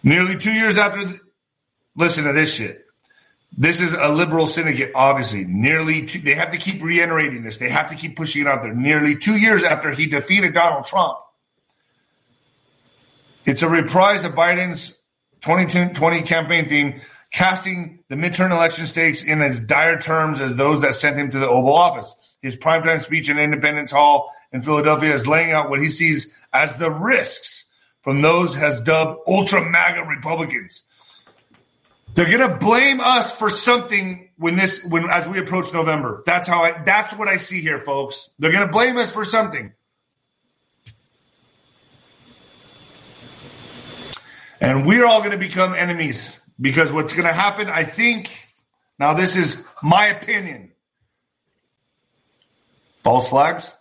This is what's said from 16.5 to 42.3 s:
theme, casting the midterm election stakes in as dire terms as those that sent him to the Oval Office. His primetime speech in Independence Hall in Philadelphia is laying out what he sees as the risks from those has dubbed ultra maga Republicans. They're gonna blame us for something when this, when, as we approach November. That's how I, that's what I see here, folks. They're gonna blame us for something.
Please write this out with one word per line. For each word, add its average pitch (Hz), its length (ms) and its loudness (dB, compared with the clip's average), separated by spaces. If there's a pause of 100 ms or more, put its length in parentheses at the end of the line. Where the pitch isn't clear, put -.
theme, 143 380 -2 (280)
casting 185 800 -2
the 135 80 -8
midterm 180 340 0
election 165 360 0
stakes 160 360 0
in 156 200 0
as 127 180 0
dire 156 400 2
terms 156 400 -2
as 127 160 -4
those 143 240 2
that 139 140 2
sent 143 220 2
him 143 140 -4
to 135 80 -6
the 135 100 0
Oval 127 260 4
Office. 170 380 2 (280)
His 127 160 -10
primetime 160 440 0
speech - 280 -4
in 147 100 0
Independence 147 540 -2
Hall 143 400 4 (200)
in 127 100 -6
Philadelphia 151 520 2
is 123 120 -2
laying 160 240 2
out 147 200 0
what 139 100 -2
he 156 80 0
sees 156 440 0 (200)
as 131 240 0
the 160 140 -2
risks - 800 -2 (320)
from 139 180 -2
those 165 340 2
has 139 260 -2
dubbed 160 460 0
ultra 196 360 2
maga 170 420 0
Republicans. 147 760 -8 (1300)
They're 170 160 2
gonna 233 280 2
blame 254 420 4
us 247 340 2
for 214 140 -2
something 202 880 0
when 170 200 -2
this, 190 280 0
when, 170 240 -2
as 170 180 0
we 185 120 -6
approach 180 340 -4
November. 151 540 -4
That's 175 200 -2
how 170 160 0
I, 165 200 -2
that's - 320 0
what 208 140 -6
I 190 100 0
see 185 240 -6
here, 151 160 -4
folks. 139 500 -8 (100)
They're 160 140 0
gonna 196 140 2
blame 240 320 2
us 220 120 -2
for 214 140 -6
something. 147 480 -2 (4000)